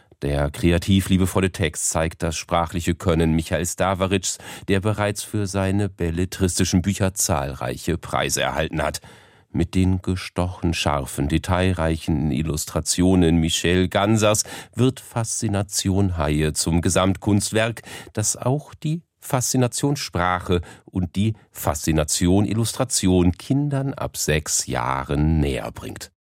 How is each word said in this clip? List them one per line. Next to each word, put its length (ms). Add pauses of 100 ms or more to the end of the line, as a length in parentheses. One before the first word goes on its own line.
(240)
Der 280
kreativ 580
liebevolle 420
Text 380
zeigt 340
das 140
sprachliche 580
Können 380
Michael 320
Stawaritschs, 720 (320)
der 100
bereits 420
für 260
seine 420
belletristischen 920
Bücher 320
zahlreiche 840
Preise 440
erhalten 400
hat. 200 (500)
Mit 240
den 260
gestochen 720
scharfen, 540
detailreichen 1040
Illustrationen 1040
Michel 540
Gansers 560 (280)
wird 280
Faszination 1120
Haie 380
zum 260
Gesamtkunstwerk, 1000 (320)
das 240
auch 360
die 280 (180)
Faszination 760
Sprache 640 (240)
und 320
die 160 (180)
Faszination 920
Illustration 880
Kindern 600
ab 220
sechs 520
Jahren 760
näher 320
bringt. 400 (240)